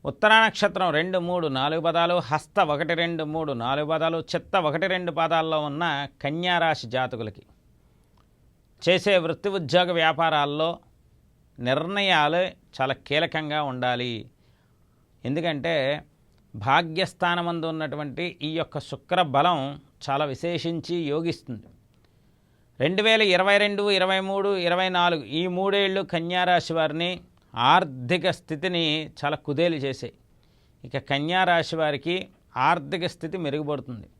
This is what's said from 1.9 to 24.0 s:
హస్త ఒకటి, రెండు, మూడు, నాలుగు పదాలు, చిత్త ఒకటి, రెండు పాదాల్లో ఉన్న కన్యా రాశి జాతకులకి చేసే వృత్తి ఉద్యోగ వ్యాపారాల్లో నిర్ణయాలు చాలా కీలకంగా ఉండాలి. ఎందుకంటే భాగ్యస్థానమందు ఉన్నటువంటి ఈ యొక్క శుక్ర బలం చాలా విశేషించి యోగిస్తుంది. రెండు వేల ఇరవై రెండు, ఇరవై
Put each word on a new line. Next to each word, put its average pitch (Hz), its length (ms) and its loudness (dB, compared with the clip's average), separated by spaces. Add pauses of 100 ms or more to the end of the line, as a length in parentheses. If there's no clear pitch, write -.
హస్త 156 320 -2 (120)
ఒకటి, 147 300 0
రెండు, 165 220 -2 (100)
మూడు, 156 260 -2
నాలుగు 139 300 -2
పదాలు, 160 280 0 (120)
చిత్త - 240 -4 (140)
ఒకటి, 160 260 0
రెండు 175 240 -4
పాదాల్లో 160 400 2 (100)
ఉన్న 147 160 -4 (380)
కన్యా 175 400 0
రాశి 156 320 0
జాతకులకి 117 500 -4 (1400)
చేసే 185 320 4 (100)
వృత్తి 165 240 -4 (100)
ఉద్యోగ 175 300 2 (120)
వ్యాపారాల్లో 156 680 2 (920)
నిర్ణయాలు 165 840 2 (340)
చాలా 135 180 -2 (120)
కీలకంగా 151 640 -2
ఉండాలి. 123 420 -2 (1120)
ఎందుకంటే 156 520 -2 (800)
భాగ్యస్థానమందు 170 1200 0
ఉన్నటువంటి 151 500 -6 (240)
ఈ 156 120 -6
యొక్క 151 180 -6 (120)
శుక్ర 180 280 -2 (180)
బలం 165 220 4 (480)
చాలా 143 180 0 (100)
విశేషించి 170 600 -4 (160)
యోగిస్తుంది. 156 560 -6 (1080)
రెండు 185 300 2
వేల 220 140 6 (120)
ఇరవై 196 300 4
రెండు, 202 180 0 (160)
ఇరవై 190 320 2